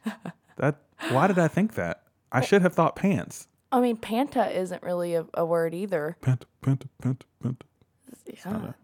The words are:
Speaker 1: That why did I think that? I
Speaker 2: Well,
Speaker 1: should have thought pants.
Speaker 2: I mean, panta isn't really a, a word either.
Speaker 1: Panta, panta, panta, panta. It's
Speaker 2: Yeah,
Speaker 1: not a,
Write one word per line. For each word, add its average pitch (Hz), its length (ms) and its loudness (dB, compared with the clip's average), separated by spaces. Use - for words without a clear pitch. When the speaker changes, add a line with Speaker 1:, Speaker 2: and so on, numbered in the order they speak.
Speaker 1:
That 143 180 0
why 139 160 4
did 190 120 2
I 165 100 4
think 202 260 0
that? 87 280 -4
I 120 80 2
Speaker 2:
Well, 131 80 4
Speaker 1:
should 202 160 6
have 180 120 2
thought 165 220 2
pants. - 520 -2
Speaker 2:
I 254 100 2
mean, 240 160 2
panta 226 540 -2
isn't 180 320 -4
really 175 320 -2
a, 165 200 0
a 170 100 0
word 165 300 0
either. 175 460 -4
Speaker 1:
Panta, 127 260 -2
panta, - 280 -2
panta, 127 260 -4
panta. 127 240 -6
It's - 180 -20
Speaker 2:
Yeah, 190 80 -8
Speaker 1:
not 220 100 -6
a, - 220 -10